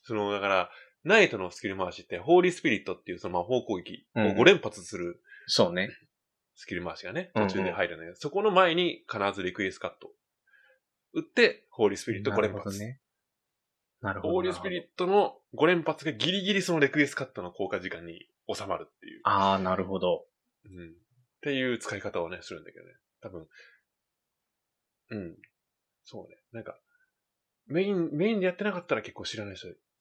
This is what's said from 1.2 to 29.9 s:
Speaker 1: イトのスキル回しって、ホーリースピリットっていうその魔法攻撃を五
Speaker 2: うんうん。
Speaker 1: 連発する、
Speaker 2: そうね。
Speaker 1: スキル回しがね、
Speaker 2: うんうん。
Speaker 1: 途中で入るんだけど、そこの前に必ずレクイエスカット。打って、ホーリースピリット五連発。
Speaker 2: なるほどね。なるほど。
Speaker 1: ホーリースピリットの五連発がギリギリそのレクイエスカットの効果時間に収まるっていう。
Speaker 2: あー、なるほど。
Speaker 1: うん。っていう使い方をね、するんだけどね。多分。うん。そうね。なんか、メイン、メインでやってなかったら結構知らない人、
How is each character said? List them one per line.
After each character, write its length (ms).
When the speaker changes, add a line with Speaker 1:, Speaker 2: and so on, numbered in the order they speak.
Speaker 1:
イ 80
ト 80
の 140
ス 100
キ 60
ル 100
回 140
し 120
っ 20
て、 120
ホ 200
ー 40
リ 80
ー 20
ス 100
ピ 80
リ 120
ッ 40
ト 100
っ 80
て 80
い 40
う 40
そ 100
の 100
魔 40
法 200
攻 140
撃 380
を 40
五 20
Speaker 2:
う 120
ん 40
う 40
ん。 40
Speaker 1:
連 140
発 240
す 140
る、 240
Speaker 2:
そ 220
う 40
ね。 160
Speaker 1:
ス 100
キ 100
ル 100
回 100
し 100
が 60
ね、 240
Speaker 2:
う 40
ん 40
う 20
ん。 40
Speaker 1:
途 80
中 80
で 60
入 180
る 80
ん 20
だ 60
け 60
ど、 40
そ 140
こ 140
の 80
前 240
に 360
必 80
ず 100
レ 80
ク 120
イ 40
エ 40
ス 80
カ 80
ッ 120
ト。 120
打 80
っ 20
て、 460
ホ 160
ー 40
リ 60
ー 40
ス 60
ピ 80
リ 80
ッ 20
ト 80
五 100
連 120
発。 100
Speaker 2:
な 0
る 60
ほ 20
ど 140
ね。 160
な 120
る 80
ほ 60
ど。 60
Speaker 1:
ホ 60
ー 40
リ 60
ー 40
ス 80
ピ 80
リ 120
ッ 40
ト 120
の 300
五 120
連 180
発 220
が 80
ギ 180
リ 120
ギ 100
リ 80
そ 120
の 60
レ 100
ク 100
イ 40
エ 40
ス 80
カ 100
ッ 60
ト 100
の 100
効 180
果 100
時 100
間 160
に 220
収 140
ま 120
る 120
っ 100
て 80
い 100
う。 80
Speaker 2:
あ 300
ー、 40
な 160
る 80
ほ 160
ど。 260
Speaker 1:
う 40
ん。 220
っ 20
て 120
い 200
う 40
使 180
い 60
方 220
を 60
ね、 120
す 120
る 80
ん 20
だ 80
け 80
ど 60
ね。 80
多 80
分。 180
う 80
ん。 200
そ 240
う 20
ね。 80
な 100
ん 20
か、 160
メ 160
イ 80
ン、 220
メ 180
イ 40
ン 40
で 60
や 80
っ 20
て 80
な 80
か 80
っ 60
た 100
ら 60
結 120
構 120
知 120
ら 80
な 60
い 40
人、 120